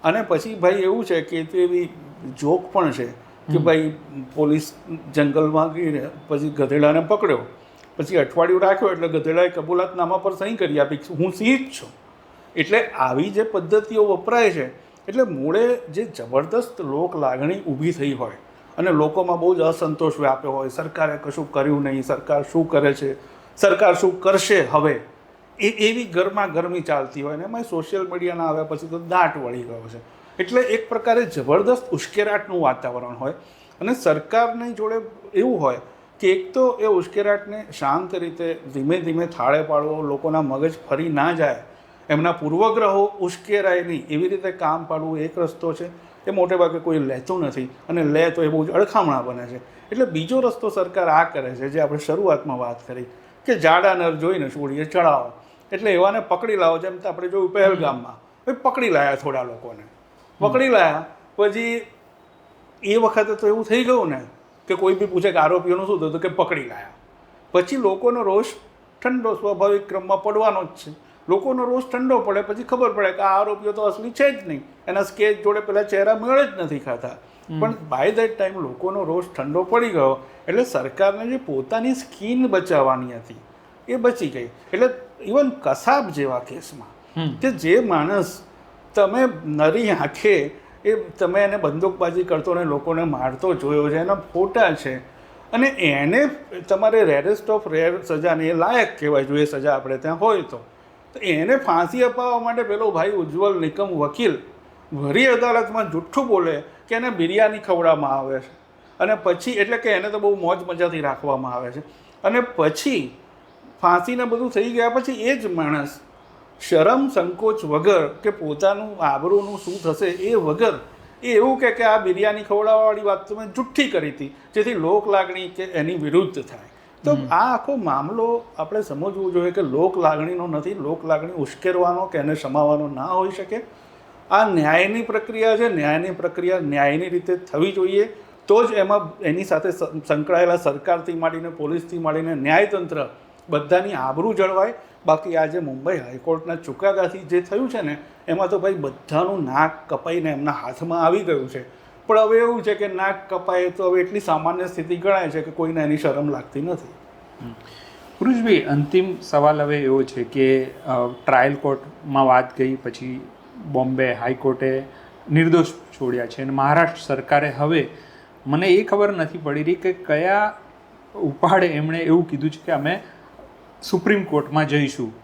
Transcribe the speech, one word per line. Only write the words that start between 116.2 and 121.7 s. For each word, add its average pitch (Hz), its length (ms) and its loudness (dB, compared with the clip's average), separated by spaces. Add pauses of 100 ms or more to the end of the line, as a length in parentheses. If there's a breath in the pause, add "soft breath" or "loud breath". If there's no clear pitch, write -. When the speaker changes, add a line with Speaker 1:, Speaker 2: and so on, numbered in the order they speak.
Speaker 1:
શરમ 226 400 4
સંકોચ 196 560 0
વગર 156 440 4
કે - 220 -2
પોતાનું 196 720 -2
આબરૂનું 185 540 0
શું 180 240 -10
થશે 165 240 -2
એ 185 280 -2
વગર 180 380 2 (500 loud breath)
એ 240 60 -6
એવું 247 300 4
કહે 247 120 4